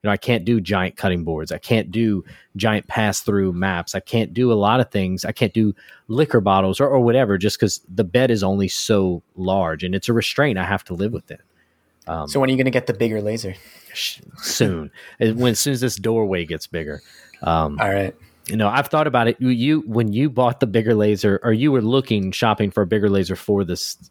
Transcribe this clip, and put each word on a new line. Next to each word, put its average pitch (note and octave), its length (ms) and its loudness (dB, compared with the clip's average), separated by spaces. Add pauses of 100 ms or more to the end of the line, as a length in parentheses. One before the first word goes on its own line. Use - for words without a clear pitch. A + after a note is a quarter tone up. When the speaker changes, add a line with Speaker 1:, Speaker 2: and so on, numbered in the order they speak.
Speaker 1:
You G#2 60 0
know, - 20 2
I G2+ 60 2
can't A2 280 0
do A2+ 160 2
giant F#2 360 -2
cutting F2+ 260 0
boards. D#2 280 -6
I D2+ 60 -6
can't A2 320 -2
do G#2+ 340 0 (320)
giant G#2 320 0
pass-through G2+ 680 0
maps. F2+ 420 -4
I F#2+ 60 -4
can't A2+ 320 -4
do A#2+ 180 2
a - 20 4
lot G#2+ 260 4
of A#2+ 120 0
things. F#2 340 -2
I - 60 -6
can't - 220 -2
do G#2+ 200 2 (360)
liquor B2 320 2
bottles F#2+ 380 2
or, C#3 80 4
or C3+ 120 4
whatever A#2 380 4
just G2 220 -2
'cause - 280 0
the F#2 160 -2
bed B2 260 0
is G#2+ 140 0
only G2 240 0
so F#2 560 -2 (120)
large F#2 480 -2
and F#2 120 -4
it's F#2+ 140 -4
a A#2 40 2
restraint A#2 460 0
I F2+ 60 -2
have F#2+ 200 -2
to F#2 80 -12
live G2+ 200 -4
within. - 260 -12 (680)
Um, D#2+ 200 -8
Speaker 2:
So C#3 120 -2
when C3 100 2
are - 20 2
you C3 60 2
gonna C3 120 2
get B2 180 0
the A#2+ 60 -2
bigger A2 280 -2
laser? G#2 340 -6 (380)
Speaker 1:
sh-, - 260 -8 (240)
soon. F2 480 -2 (140)
<laughs> - 140 -20
As, A2 140 2
when, A#2+ 200 2
as - 60 -2
soon C#3 140 0
as A#2+ 80 -4
this B2 140 -2
doorway G2 500 -2
gets D#2+ 220 -10
bigger. D2 340 -8 (400)
Um, D#2+ 380 0
Speaker 2:
All G#2 120 2
right. G2 220 0 (340)
Speaker 1:
you G#2+ 100 -4
know, G#2+ 100 2
I've C3 200 0
thought D#3 200 2
about B2 200 2
it. A2+ 140 0
You, B2+ 80 2
you, C3 380 2
when A2 260 0
you C#3 160 2
bought B2 300 0
the A#2+ 80 2
bigger A2+ 260 2
laser, G#2 500 2
or A#2 80 2
you C3 200 2
were C3 100 2
looking, A2 500 0
shopping G#2+ 380 0
for G#2+ 140 0
a - 20 2
bigger G#2 240 2
laser F#2+ 260 0
for G2+ 280 -2
this - 340 -6 (140)